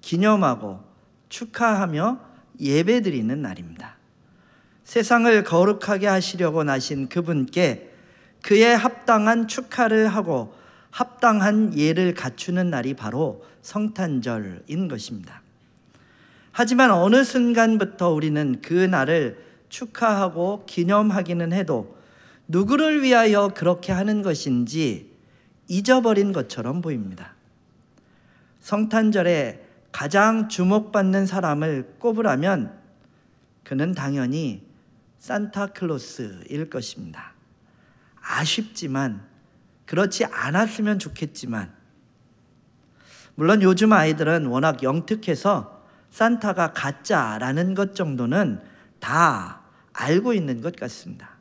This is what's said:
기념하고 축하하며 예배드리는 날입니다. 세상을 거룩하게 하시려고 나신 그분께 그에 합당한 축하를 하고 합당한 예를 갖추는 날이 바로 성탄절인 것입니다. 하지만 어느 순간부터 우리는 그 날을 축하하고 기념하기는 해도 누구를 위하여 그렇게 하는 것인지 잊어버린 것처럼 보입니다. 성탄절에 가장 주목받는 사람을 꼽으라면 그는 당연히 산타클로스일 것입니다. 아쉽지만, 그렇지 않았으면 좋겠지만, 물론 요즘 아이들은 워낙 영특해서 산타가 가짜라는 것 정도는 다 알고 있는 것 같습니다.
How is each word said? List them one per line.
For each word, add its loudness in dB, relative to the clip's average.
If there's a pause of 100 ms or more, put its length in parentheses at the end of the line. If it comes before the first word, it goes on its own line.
기념하고 0 (480)
축하하며 -2 (400)
예배드리는 0
날입니다. -12 (880)
세상을 4
거룩하게 2
하시려고 0
나신 -4
그분께 -2 (520)
그에 6
합당한 2
축하를 0
하고 -4 (360)
합당한 2
예를 2
갖추는 -4
날이 -4
바로 -6 (200)
성탄절인 -6
것입니다. -12 (1120)
하지만 4
어느 6
순간부터 2
우리는 0
그 -6
날을 2 (280)
축하하고 -2
기념하기는 0
해도 -4 (520)
누구를 2
위하여 4
그렇게 -2
하는 -2
것인지 -4 (520)
잊어버린 2
것처럼 -6
보입니다. -8 (1300)
성탄절에 0 (280)
가장 2
주목받는 2
사람을 -2
꼽으라면 0 (880)
그는 -2
당연히 -4 (540)
산타클로스일 -8
것입니다. -14 (880)
아쉽지만, -4 (640)
그렇지 0
않았으면 -2
좋겠지만, -10 (1600)
물론 4
요즘 6
아이들은 4
워낙 0
영특해서 -2 (300)
산타가 0
가짜라는 -2
것 -2
정도는 -2 (380)
다 0 (300)
알고 0
있는 -4
것 -8
같습니다. -14 (100)